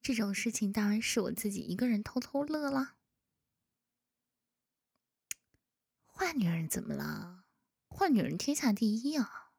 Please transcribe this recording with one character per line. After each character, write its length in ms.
这 140
种 180
事 200
情 200
当 160
然 140
是 200
我 100
自 180
己 100
一 140
个 140
人 120
偷 200
偷 240
乐 260
啦。 260
坏 280
女 120
人 220
怎 160
么 100
了？ 520
坏 200
女 140
人 160
天 160
下 180
第 220
一 240
啊！ 400